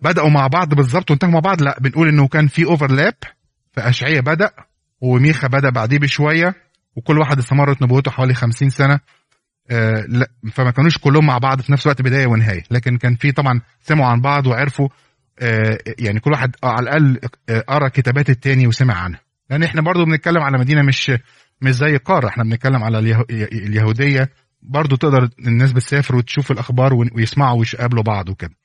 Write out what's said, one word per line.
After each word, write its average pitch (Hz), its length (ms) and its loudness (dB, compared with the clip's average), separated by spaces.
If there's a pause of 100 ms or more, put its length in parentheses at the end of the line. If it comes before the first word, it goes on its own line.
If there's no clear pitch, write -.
بدأوا 156 280 2
مع 143 160 4
بعض 151 280 0
بالظبط 143 360 0
وانتهوا 170 220 2
مع 165 80 4
بعض، 175 220 0
لا، 139 180 0
بنقول 147 280 0
إنه 143 200 4
كان 156 180 2
في 160 180 0
overlap، 147 680 0 (420)
فأشعيا 131 480 0
بدأ 160 300 0 (500)
وميخا 131 480 2
بدأ 135 220 0
بعديه 117 280 0
بشوية، 151 560 0 (420)
وكل 151 220 0
واحد 147 200 0
استمرت 139 440 0
نبوته 131 280 0
حوالي 131 240 0
خمسين 123 360 0
سنة. 143 300 0 (680)
آه، 113 380 -2
لا، 120 220 -2 (220)
فما 127 180 0
كانوش 147 280 2
كلهم 151 280 4
مع 127 120 2
بعض 131 220 0
في 131 120 -2
نفس 139 140 0
الوقت 135 160 0
بداية 131 240 2
ونهاية، 110 440 0
لكن 123 260 0
كان 123 180 0
في 139 180 0
طبعًا 131 280 0 (200)
سمعوا 147 300 0
عن 117 100 2
بعض 139 260 0
وعرفوا، 131 420 -2 (500)
آه، 110 400 0 (200)
يعني 107 220 -2
كل 147 100 -2
واحد، 131 340 -2
آه، - 20 -2
على 123 160 -2
الأقل، 131 380 2 (280)
آه، 113 120 0
قرأ 139 280 -2
كتابات 135 420 0
التاني 131 360 2
وسمع 120 280 0
عنها، 87 260 -6 (300)
لأن 147 120 -2
احنا 160 200 -2
برضو 175 220 0
بنتكلم 160 380 0
على 139 160 0
مدينة 143 240 2
مش، 139 300 0 (480)
مش 131 100 0
زي 147 260 0
قارة، 139 320 0
احنا 113 160 -4
بنتكلم 117 380 0
على 110 160 -2
اليه-، 113 260 2 (280)
اليهودية، 113 760 0 (320)
برضو 139 340 -2
تقدر 131 320 2 (180)
الناس 123 260 2
بتسافر 127 440 -2
وتشوف 123 340 -4
الأخبار 127 440 0
ون-، 120 200 0
ويسمعوا 120 440 0
ويقابلوا 117 440 -2
بعض 101 260 -4
وكده. 87 260 -10 (100)